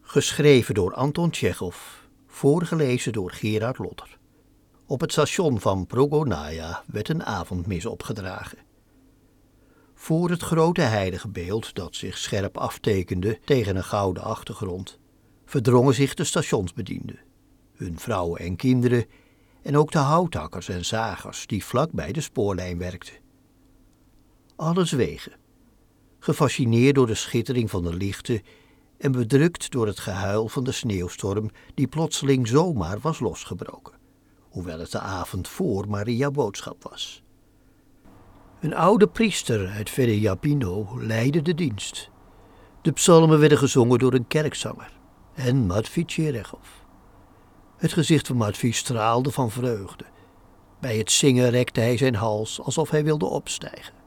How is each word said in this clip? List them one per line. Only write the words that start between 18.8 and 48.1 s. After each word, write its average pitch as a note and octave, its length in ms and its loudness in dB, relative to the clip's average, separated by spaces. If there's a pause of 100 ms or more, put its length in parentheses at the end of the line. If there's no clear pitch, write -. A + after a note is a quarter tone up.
en C#3+ 140 0
ook D3+ 140 4
de - 80 2
houthakkers C#3 680 0
en F2+ 160 -6
zagers A2 640 -6
die G#2 180 -4
vlak C#3+ 280 0
bij - 200 -6
de D3+ 80 -4
spoorlijn F2+ 580 -4
werkten. F2+ 360 -10 (1400)
Alle E3+ 280 2
zwegen, G2 480 -2 (840)
gefascineerd B2+ 760 2
door C3 120 6
de A2 80 -2
schittering A#2+ 560 -2
van F#2 120 -4
de E2+ 120 -4
lichten G2 480 -4 (560)
en C#3 140 0
bedrukt C3+ 580 2
door A#2 160 0
het G2+ 120 -4
gehuil G2+ 500 -2
van C3 160 -4
de B2 80 -2
sneeuwstorm G2+ 800 -2 (240)
die C#3 120 0
plotseling C#3 600 0
zomaar A#2 520 2
was D3+ 200 -4
losgebroken, - 720 -8 (540)
hoewel F2 300 -10
het E2 140 -12
de A2+ 60 -4
avond F#2+ 500 -6
voor G2+ 400 -2
Maria A2+ 420 -2
boodschap C3 520 -4
was. - 400 -14 (1400)
Een D#3 140 -4
oude G3 340 6
priester A#2+ 600 -2
uit G#2 220 -8
Verre A#2 300 2
Japino G#2+ 800 0
leidde A#2+ 420 0
de E3+ 120 -2
dienst. C3+ 560 -6 (720)
De D#3+ 100 2
psalmen D#3+ 480 8
werden D3 180 8
gezongen B2 400 4
door B2+ 160 4
een B2 120 2
kerkzanger - 680 -6 (420)
en B2+ 320 0
Matvei G#2+ 380 -2
Tjerechov. C#3+ 640 -6 (1080)
Het D#3+ 160 -2
gezicht D#3 340 2